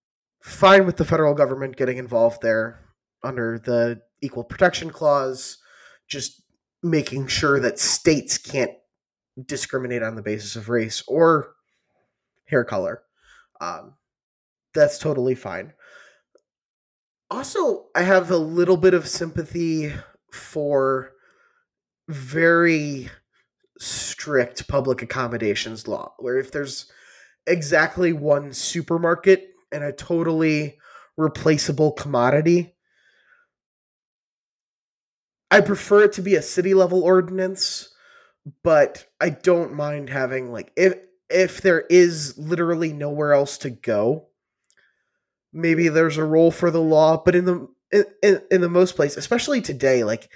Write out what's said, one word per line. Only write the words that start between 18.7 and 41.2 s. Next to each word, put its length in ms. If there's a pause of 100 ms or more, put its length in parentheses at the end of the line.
bit 160
of 140
sympathy 840 (380)
for 800 (960)
very 1040 (720)
strict 880
public 340
accommodations 840
law, 320
where 180
if 140
there's 400 (540)
exactly 680
one 400
supermarket 960 (220)
and 120
a 80
totally 840 (400)
replaceable 720
commodity, 840 (2750)
I 120
prefer 420
it 100
to 80
be 140
a 60
city 320
level 300
ordinance, 920 (680)
but 420 (140)
I 100
don't 440
mind 360
having, 420
like, 240
if, 200 (340)